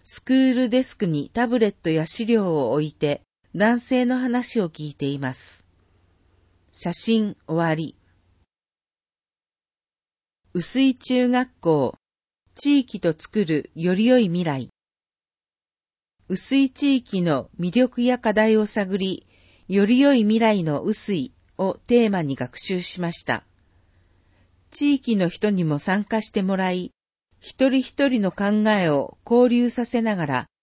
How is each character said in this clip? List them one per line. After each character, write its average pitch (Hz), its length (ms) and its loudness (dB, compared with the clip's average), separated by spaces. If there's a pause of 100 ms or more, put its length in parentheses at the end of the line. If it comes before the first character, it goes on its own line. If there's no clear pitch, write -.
ス - 180 -10
ク - 120 -2
ー 262 200 4
ル 247 160 0
デ 254 140 2
ス - 140 -10
ク 208 80 -4
に 151 280 -2
タ 240 140 0
ブ 240 120 0
レ 220 80 4
ッ 202 40 -2
ト - 180 -6
や 160 160 0
資 226 200 -4
料 202 320 2
を 123 160 0
置 151 100 0
い 151 80 -6
て、 143 300 -4 (340)
男 220 240 2
性 254 240 0
の 247 140 0
話 247 420 -2
を 185 80 0
聞 151 220 -12
い 139 40 -12
て 143 120 -6
い 139 140 -4
ま 131 140 -6
す。 - 300 -18 (1120)
写 - 160 -6
真 220 540 -2
終 160 120 -4
わ 165 180 0
り。 160 200 -6 (2500)
薄 180 280 -4
井 262 140 2
中 247 340 0
学 247 300 -2
校、 147 360 0 (600)
地 285 240 2
域 214 200 -4
と 165 140 0
作 - 320 -4
る 151 300 -2
よ 170 180 -2
り 208 140 2
良 254 100 6
い 240 60 4
未 175 200 0
来。 139 260 -4 (1600)
薄 190 280 -4
井 277 160 2
地 277 260 0
域 196 240 -4
の 156 380 -2
魅 175 140 -4
力 247 280 2
や 247 160 2
課 226 160 -2
題 220 240 4
を 214 80 0
探 202 320 -2
り、 190 300 -4 (400)
よ 196 180 2
り 247 140 4
良 285 160 6
い 233 60 4
未 214 180 2
来 214 240 2
の 151 180 -2
薄 208 320 -4
井 143 180 -4 (280)
を 190 160 -4 (120)
テ 240 200 4
ー - 20 0
マ 190 140 -2
に 139 120 -4
学 - 220 -8
習 185 240 -4
し 180 200 -6
ま 170 100 -4
し - 120 -6
た。 123 200 -4 (1300)
地 285 240 0
域 233 200 -2
の 180 140 0
人 214 220 -2
に 185 120 0
も 151 140 0
参 196 260 -2
加 220 200 -4
し - 80 -10
て 214 100 -2
も 190 140 -2
ら 185 160 -2
い、 180 200 -6 (480)
一 - 300 0
人 254 140 2
一 - 240 0
人 247 120 0
の 190 120 0
考 208 400 0
え 190 180 2
を 143 300 -2 (100)
交 247 180 6
流 240 220 2
さ 233 160 -4
せ 233 160 -2
な 220 140 0
が 170 100 -2
ら、 131 200 -2 (180)